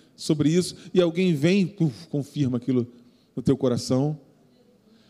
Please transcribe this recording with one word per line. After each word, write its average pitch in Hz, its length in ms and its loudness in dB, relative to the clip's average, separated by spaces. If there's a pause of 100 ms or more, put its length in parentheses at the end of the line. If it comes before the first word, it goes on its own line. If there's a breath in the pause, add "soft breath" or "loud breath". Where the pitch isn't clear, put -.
(160 soft breath)
Sobre 147 320 0
isso, 175 280 0 (180 loud breath)
e 175 80 4
alguém 175 320 2
vem, 175 320 2
puf, 151 400 -4
confirma 135 500 -4
aquilo 120 300 0 (500 soft breath)
no 131 60 -8
teu 131 160 2
coração, 131 600 0 (920 soft breath)